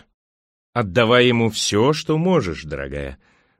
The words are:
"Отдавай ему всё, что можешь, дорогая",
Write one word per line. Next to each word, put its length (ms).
"Отдавай 540
ему 240
всё, 420
что 260
можешь, 440
дорогая", 560